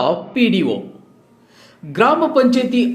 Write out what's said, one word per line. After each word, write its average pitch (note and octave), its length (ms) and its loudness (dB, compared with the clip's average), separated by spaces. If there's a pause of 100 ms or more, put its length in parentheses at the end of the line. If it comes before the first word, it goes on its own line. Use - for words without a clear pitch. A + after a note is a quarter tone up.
(320)
ಪಿ A#3+ 160 0
ಡಿ F#3 140 0
ಒ. A2+ 140 -2 (1080)
ಗ್ರಾಮ B3 420 0
ಪಂಚಾಯತಿ B3 580 2 (100)